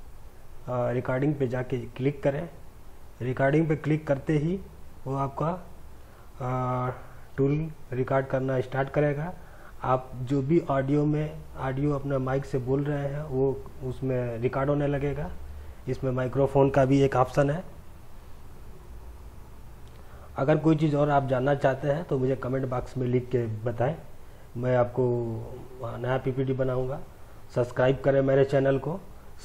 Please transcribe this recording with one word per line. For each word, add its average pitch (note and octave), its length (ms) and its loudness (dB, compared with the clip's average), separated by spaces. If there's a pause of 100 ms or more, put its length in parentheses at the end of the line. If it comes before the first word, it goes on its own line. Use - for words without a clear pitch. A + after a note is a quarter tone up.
(680)
आ, A#2+ 220 0
recording C3 440 2
पे C3+ 120 0
जाके B2 300 -2
क्लिक B2+ 460 -2
करें। D3+ 260 0 (720)
Recording C3+ 460 4
पे D#3 80 2
क्लिक D3+ 320 0
करते C#3+ 260 0
ही E3 260 0 (480)
वो C3+ 80 -2
आपका, C#3 320 -2
आ, B2+ 1400 -4 (480)
tool D3+ 340 2 (220)
record C3 320 2
करना C3 360 0
start C3+ 280 -2
करेगा। D3 440 0 (500)
आप B2+ 320 0
जो B2+ 260 0
भी D#3 180 6
audio C#3+ 460 2
में, D3+ 320 0 (200)
audio C3+ 360 0
अपना C#3 260 0
mic C3 260 0
से - 120 -2
बोल C3 260 2
रहे C#3+ 240 -2
हैं D3 160 -4
वो C3+ 400 0 (200)
उसमें B2 540 -2
record C3+ 320 2
होने C#3+ 180 4
लगेगा। C#3+ 440 0 (560)
इसमें C3 240 0
microphone C3+ 580 6
का C3+ 160 6
भी C#3 160 6
एक C3+ 140 4
option C#3 340 4
है। E3 140 -2 (2750)
अगर C#3 200 4
कोई D#3 180 6
चीज़ D3+ 200 2
और D3 140 4
आप C#3 180 4
जानना C3 280 4
चाहते C3 320 2
हैं D3 160 2
तो D3 160 0
मुझे B2+ 160 2
comment C3 300 -2
box B2 320 -4
में B2 100 0
लिख B2 220 2
के A#2+ 160 2 (180)
बताएं, B2 320 0 (640)
मैं B2+ 180 2
आपको A#2+ 280 4 (960)
नया B2 180 0
पीपीटी C3 360 0
बनाऊंगा। B2+ 460 0 (560)
Subscribe B2+ 500 4
करें C3+ 160 6
मेरे C3+ 240 6
channel C3+ 320 4
को, D#3 220 -2 (460)